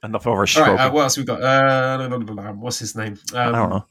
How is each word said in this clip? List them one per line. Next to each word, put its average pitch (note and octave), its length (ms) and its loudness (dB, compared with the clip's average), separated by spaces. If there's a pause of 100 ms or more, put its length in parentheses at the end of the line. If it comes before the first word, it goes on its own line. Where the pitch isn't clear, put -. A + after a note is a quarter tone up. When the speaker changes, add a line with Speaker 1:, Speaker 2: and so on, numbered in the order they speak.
Speaker 1:
Enough A2 200 -6
of - 60 -2
our A#2 40 2
Speaker 2:
All G2 80 2
right, G2+ 80 2
Speaker 1:
stroking. B2 300 4
Speaker 2:
uh, C3 140 2
what D3 100 2
else C3+ 160 0
we C#3 60 -4
got? A#2 180 -4
Uh, C3 560 2
blah, C3 100 -6
blah, B2 100 -4
blah, G#2+ 240 -8
blah. G2 100 -10
What's A2+ 260 -8
his A2+ 180 -10
name? G#2+ 220 -8 (160)
Um, A#2+ 200 0
Speaker 1:
I A#2 40 2
don't A2 120 2
know. G2+ 200 -4